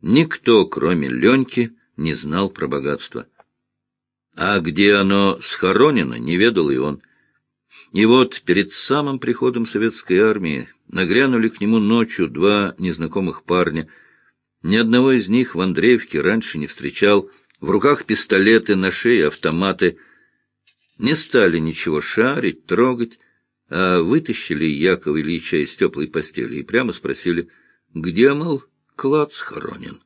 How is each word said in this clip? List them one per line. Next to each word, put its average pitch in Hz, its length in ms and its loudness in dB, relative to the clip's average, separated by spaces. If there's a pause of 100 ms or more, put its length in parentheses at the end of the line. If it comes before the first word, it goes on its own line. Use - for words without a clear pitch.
Никто, 117 640 4
кроме 76 420 -2
Лёньки, 117 640 0 (220)
не 78 160 -2
знал 82 360 -2
про - 180 -6
богатство. 69 600 -6 (1080)
А 95 240 0
где 87 360 4
оно 98 460 2
схоронено, 95 760 2
не 69 220 -4
ведал 95 320 2
и 67 80 0
он. 71 240 -4 (920)
И 101 140 2
вот 123 360 4
перед 95 300 0
самым 139 480 -2
приходом 120 460 -2
советской 104 540 -2
армии 95 500 0 (180)
нагрянули 113 600 0
к - 120 -10
нему 110 180 2
ночью 107 480 0
два 98 500 0
незнакомых 87 680 -6
парня — 80 460 -2 (760)
ни 95 140 0
одного 120 340 4
из 113 160 2
них 120 280 0
в 85 60 -2
Андреевке 95 600 2
раньше 101 360 -2
не 73 100 -8
встречал. 98 600 0 (300)
В - 100 -6
руках 135 360 0
пистолеты, 107 680 2
на 92 160 0
шее 107 360 2
автоматы. 87 720 -2 (1000)
Не 139 180 0
стали 98 440 2
ничего 80 400 -4
шарить, 120 680 -2
трогать, 120 540 -2 (500)
а 90 320 2
вытащили 85 640 -2
Якова 78 540 0
Ильича 82 380 -4
из 73 180 -4
тёплой 78 320 -2
постели 76 520 -8
и 67 40 -10
прямо 113 300 -2
спросили, - 560 -6 (440)
где, 90 400 0
мол, 147 300 -6 (320)
клад 147 380 -2
схоронен. - 720 -14